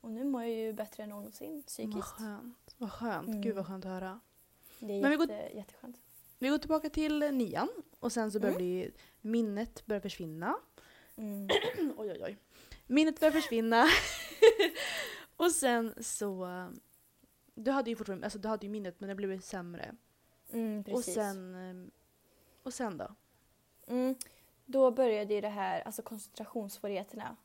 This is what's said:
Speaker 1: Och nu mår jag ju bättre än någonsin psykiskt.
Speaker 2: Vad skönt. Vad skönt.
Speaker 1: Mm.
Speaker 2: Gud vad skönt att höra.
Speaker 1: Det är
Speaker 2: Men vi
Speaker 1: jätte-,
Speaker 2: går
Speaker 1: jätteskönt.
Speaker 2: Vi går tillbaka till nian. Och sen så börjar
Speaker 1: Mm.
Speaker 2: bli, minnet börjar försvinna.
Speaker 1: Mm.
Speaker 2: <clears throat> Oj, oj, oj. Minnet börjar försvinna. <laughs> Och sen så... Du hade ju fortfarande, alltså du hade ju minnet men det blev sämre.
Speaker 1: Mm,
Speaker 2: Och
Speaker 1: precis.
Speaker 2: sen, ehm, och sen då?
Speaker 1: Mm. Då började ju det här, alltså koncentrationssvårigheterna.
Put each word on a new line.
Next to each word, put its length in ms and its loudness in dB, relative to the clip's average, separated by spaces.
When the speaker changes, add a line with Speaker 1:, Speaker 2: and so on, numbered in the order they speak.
Speaker 1:
Och 100 -10
nu 120 -6
mår 180 0
jag 100 -2
ju 220 -2
bättre 300 -10
än 60 -10
någonsin 540 -12
psykiskt. 320 -8
Speaker 2:
Vad 80 -4
skönt. 720 -12
Vad 140 -6
skönt. 360 -4
Speaker 1:
Mm. 140 -4
Speaker 2:
Gud 140 0
vad 120 -4
skönt 180 -10
att 60 -6
höra. 280 -8
Speaker 1:
Det 140 -6
är 80 0
Speaker 2:
Men 100 6
vi 60 4
Speaker 1:
jätte-, 320 0
Speaker 2:
går 80 -12
Speaker 1:
jätteskönt. 440 -16
Speaker 2:
Vi 100 0
går 80 4
tillbaka 320 0
till 300 0
nian. 500 0
Och 120 -4
sen 200 0
så 80 0
börjar 160 2
Speaker 1:
Mm. 100 -6
Speaker 2:
bli, 260 -2
minnet 640 -2
börjar 160 -2
försvinna. 560 -4
Speaker 1:
Mm. 320 -8
Speaker 2:
<clears throat> 260 -2
Oj, 140 -6
oj, 120 -8
oj. 140 -6
Minnet 320 4
börjar 120 8
försvinna. 600 6
<laughs> 1500 4
Och 140 6
sen 520 2
så... 440 -4
Du 160 0
hade 180 2
ju 60 -2
fortfarande, 300 -6
alltså 140 -6
du 80 -6
hade 180 -2
ju 60 -6
minnet 280 -6
men 100 -8
det 60 -4
blev 260 -4
sämre. 540 -10
Speaker 1:
Mm, 280 -2
Speaker 2:
Och 60 -8
Speaker 1:
precis. 280 -2
Speaker 2:
sen, 420 -4
ehm, 360 -14
och 100 -8
sen 240 -4
då? 180 -8
Speaker 1:
Mm. 280 0
Då 260 6
började 420 2
ju 80 2
det 80 -2
här, 320 -2
alltså 200 -8
koncentrationssvårigheterna. 1400 -8